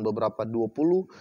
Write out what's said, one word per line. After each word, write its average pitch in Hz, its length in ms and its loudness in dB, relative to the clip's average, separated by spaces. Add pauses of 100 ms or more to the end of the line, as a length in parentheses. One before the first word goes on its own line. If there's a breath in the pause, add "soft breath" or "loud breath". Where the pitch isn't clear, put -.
beberapa 110 400 -2
dua 113 240 -2
puluh, 175 320 2 (180 loud breath)